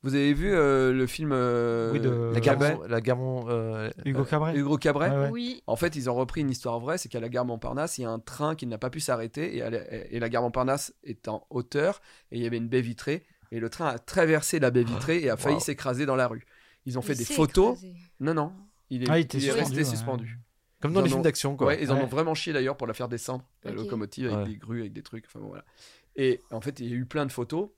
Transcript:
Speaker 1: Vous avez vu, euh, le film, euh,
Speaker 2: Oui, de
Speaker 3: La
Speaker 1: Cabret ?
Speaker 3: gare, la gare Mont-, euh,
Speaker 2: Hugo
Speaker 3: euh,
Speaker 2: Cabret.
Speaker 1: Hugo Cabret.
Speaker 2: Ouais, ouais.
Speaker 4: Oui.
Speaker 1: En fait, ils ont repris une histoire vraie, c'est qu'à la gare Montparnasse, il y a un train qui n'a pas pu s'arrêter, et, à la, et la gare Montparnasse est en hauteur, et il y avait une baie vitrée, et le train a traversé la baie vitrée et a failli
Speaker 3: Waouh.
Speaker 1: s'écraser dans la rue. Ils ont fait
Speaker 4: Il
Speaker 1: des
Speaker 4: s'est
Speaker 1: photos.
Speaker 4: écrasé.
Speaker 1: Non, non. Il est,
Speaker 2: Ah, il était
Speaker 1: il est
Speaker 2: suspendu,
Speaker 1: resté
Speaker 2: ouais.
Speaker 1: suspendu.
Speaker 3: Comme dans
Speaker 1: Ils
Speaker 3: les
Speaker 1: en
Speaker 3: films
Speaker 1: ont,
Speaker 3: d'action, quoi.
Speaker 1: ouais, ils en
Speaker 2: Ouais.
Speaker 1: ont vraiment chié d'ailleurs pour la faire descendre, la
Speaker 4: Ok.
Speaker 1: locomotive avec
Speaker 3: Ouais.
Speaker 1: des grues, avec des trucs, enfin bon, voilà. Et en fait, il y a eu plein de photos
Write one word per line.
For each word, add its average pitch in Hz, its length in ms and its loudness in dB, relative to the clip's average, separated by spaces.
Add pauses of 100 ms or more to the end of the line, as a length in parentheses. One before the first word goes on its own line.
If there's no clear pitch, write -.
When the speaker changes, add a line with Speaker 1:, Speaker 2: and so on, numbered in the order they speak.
Speaker 1:
Vous 135 140 0
avez 143 180 6
vu, 170 180 2
euh, 139 400 6
le 131 140 4
film, 151 260 -4
euh, 120 600 2
Speaker 2:
Oui, 117 60 2
de 117 340 0
Speaker 3:
La 117 80 2
Speaker 1:
Cabret ? 143 340 4
Speaker 3:
gare, 80 120 -10
la 117 140 0
gare 123 160 2
Mont-, 127 320 -4
euh, 110 420 -2 (120)
Speaker 2:
Hugo 135 180 0
Speaker 3:
euh, 131 40 2
Speaker 2:
Cabret. 156 300 0
Speaker 1:
Hugo 143 240 2
Cabret. 147 320 2
Speaker 2:
Ouais, 139 40 2 (100)
ouais. - 60 0
Speaker 4:
Oui. 240 360 -8
Speaker 1:
En 113 80 0
fait, 170 200 -2
ils 127 140 -2
ont 120 60 2
repris 127 260 -2
une 139 80 0
histoire 123 300 -4
vraie, 143 180 -4
c'est 147 100 -8
qu'à 127 120 -6
la 117 100 -6
gare 123 160 0
Montparnasse, 123 540 -4
il - 20 -4
y 123 40 -4
a 113 40 -4
un 113 80 -4
train 151 380 -4
qui 147 100 -8
n'a 117 140 -6
pas 127 100 -4
pu 156 100 -8
s'arrêter, 127 560 -2
et, 123 60 -4
à 113 80 -4
la, 113 240 -6 (180)
et 117 80 -4
la 117 80 -2
gare 120 140 2
Montparnasse 127 640 0
est - 240 -10
en 107 240 -6
hauteur, 143 500 0 (300)
et 117 80 -8
il 120 40 -2
y 117 40 -2
avait 117 100 -2
une 117 100 -4
baie 127 140 2
vitrée, 127 460 -4 (240)
et 113 80 -6
le 113 100 -2
train 165 160 -6
a 120 140 -2
traversé 160 600 2
la 131 120 6
baie 120 120 6
vitrée 127 380 0
et 139 80 2
a 110 80 0
failli 147 200 2
Speaker 3:
Waouh. - 60 -2
Speaker 1:
s'écraser 139 440 -2
dans 135 80 2
la 127 120 4
rue. 113 200 -8 (400)
Ils 127 100 -4
ont 123 60 -4
fait 147 100 -2
Speaker 4:
Il 123 60 -4
Speaker 1:
des 117 60 -2
Speaker 4:
s'est 294 100 -4
Speaker 1:
photos. 190 420 6
Speaker 4:
écrasé. 185 160 -18 (260)
Speaker 1:
Non, 147 140 0
non. 160 200 -2 (360)
Il 123 140 -4
est, 127 80 0
Speaker 2:
Ah, 160 80 6
il - 60 4
était 135 120 -4
Speaker 1:
il 135 60 0
est 135 80 2
Speaker 2:
suspendu, 143 140 2
Speaker 1:
resté 135 120 -2
Speaker 2:
ouais. 156 60 4
Speaker 1:
suspendu. 113 560 -4 (420)
Speaker 3:
Comme 151 120 0
dans 190 80 6
Speaker 1:
Ils - 20 6
Speaker 3:
les - 60 6
Speaker 1:
en - 20 4
Speaker 3:
films 135 80 2
Speaker 1:
ont, - 40 0
Speaker 3:
d'action, 143 320 2
quoi. 135 120 2
Speaker 1:
ouais, 151 120 2
ils 139 120 0
en 139 60 4
Speaker 2:
Ouais. 139 40 2
Speaker 1:
ont 131 60 0
vraiment 156 260 0
chié 156 200 -4
d'ailleurs 131 220 0
pour 123 120 -6
la 113 80 -4
faire 123 120 -6
descendre, 127 380 -6 (180)
la - 60 -12
Speaker 4:
Ok. 107 80 -8
Speaker 1:
locomotive 107 560 -6
avec 104 60 0
Speaker 3:
Ouais. 101 140 -2
Speaker 1:
des 104 40 -12
grues, 113 220 -8
avec 104 140 -8
des - 100 -12
trucs, - 240 -14
enfin - 120 -20
bon, 104 100 -12
voilà. 95 140 -16 (520)
Et 131 260 2 (100)
en 113 100 -6
fait, 135 180 -8
il 120 100 -6
y 123 40 -4
a - 20 -2
eu 127 100 -2
plein 147 200 -2
de 131 60 -6
photos 156 460 -4